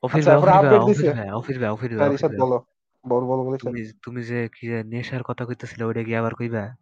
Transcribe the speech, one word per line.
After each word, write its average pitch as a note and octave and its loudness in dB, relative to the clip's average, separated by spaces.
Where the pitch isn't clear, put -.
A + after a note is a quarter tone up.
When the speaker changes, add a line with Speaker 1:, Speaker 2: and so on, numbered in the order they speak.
Speaker 1:
অফিস D3 2
Speaker 2:
আচ্ছা, E3 8
Speaker 1:
ভাই, D3 8
Speaker 2:
এরপরে - 6
Speaker 1:
অফিস F#3+ 8
ভাই, - 8
Speaker 2:
আপডেট - 6
Speaker 1:
অফিস G#3 4
Speaker 2:
দিছে। D3 2
Speaker 1:
ভাই, G#2+ -6
অফিস B2 -6
ভাই, A#2 -2
অফিস A2 -4
ভাই, A#2 -6
Speaker 2:
হ্যাঁ, C#3+ 2
Speaker 1:
অফিস C#3 -2
Speaker 2:
রিশাদ D3 -2
Speaker 1:
ভাই। - -
Speaker 2:
বলো, B2+ 0
বল, B2 0
বল, B2+ -2
বল, C3 -4
রিশাদ। C3+ -6
Speaker 1:
তুমি, A#2+ -8
তুমি A#2+ -10
যে A#2 -6
কি A#2+ -12
যে A2+ -4
নেশার A#2+ -8
কথা B2 -8
কইতেছিলে, A#2+ -10
ওইটা A2+ -4
কি A2+ -4
আবার A2+ -2
কইবা? A2+ -6